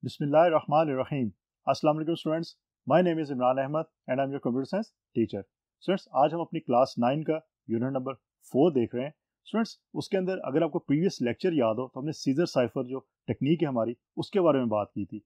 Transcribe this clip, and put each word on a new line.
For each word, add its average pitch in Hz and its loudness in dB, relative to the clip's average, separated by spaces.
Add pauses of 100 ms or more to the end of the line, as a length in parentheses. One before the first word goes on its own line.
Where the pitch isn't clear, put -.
बिस्मिल्लाहिर्रहमानिर्रहीम। 147 2 (380)
अस्सलाम 151 2
वालेकुम 160 -4
स्टूडेंट्स, 160 -4 (380)
my 135 4
name 165 0
is 143 -4
Imran 127 2
Ahmed 151 -2 (200)
and 135 0
I'm 139 -2
your 139 -6
computer 131 -2
science 208 -4 (280)
teacher। 110 -2 (420)
स्टूडेंट्स, 185 -2 (100)
आज 147 4
हम 170 -4
अपनी 160 -6
क्लास 127 2
नाइन 131 0
का 156 -2 (300)
यूनिट 120 -2
नंबर 131 -6 (380)
फ़ोर 151 4
देख 120 0
रहे 123 -4
हैं। 151 -10 (320)
स्टूडेंट्स, - -4 (220)
उसके - -6
अंदर 185 -2
अगर 147 0
आपको 156 -4
प्रीवियस 160 0
लेक्चर 127 -2
याद 113 2
हो 127 -4
तो 131 -12
हमने 147 -6
सीजर 143 0
साइफर 127 0
जो 131 -8 (280)
टेक्निक 151 0
है 156 0
हमारी, 120 -2 (200)
उसके - -2
बारे 151 4
में 123 0
बात 104 0
की 101 -6
थी। 104 -14